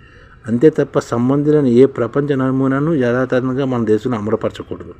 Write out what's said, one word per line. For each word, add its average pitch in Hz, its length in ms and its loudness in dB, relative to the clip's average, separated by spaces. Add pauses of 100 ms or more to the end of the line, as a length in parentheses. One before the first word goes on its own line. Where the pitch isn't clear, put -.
(480)
అంతే 123 220 4
తప్ప 147 300 -2
సంబంధించిన 143 680 0
ఏ 123 200 6
ప్రపంచ 135 500 -2
నమూనాను 135 580 0
యథాతథంగా 127 720 -2
మన 123 200 -2
దేశంలో 110 320 0
అమలుపరచకూడదు. 90 840 -6